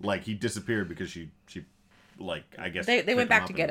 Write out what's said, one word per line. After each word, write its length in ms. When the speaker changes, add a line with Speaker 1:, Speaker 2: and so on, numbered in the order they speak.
Speaker 1:
Like, 220
he 120
disappeared 540
because 220
she, 220
she, 160
like, 240
I 120
guess 180
Speaker 2:
They, 140
they 60
Speaker 1:
picked 100
Speaker 2:
went 100
Speaker 1:
him 40
Speaker 2:
back 120
Speaker 1:
up 60
Speaker 2:
to 60
Speaker 1:
and 20
Speaker 2:
get 140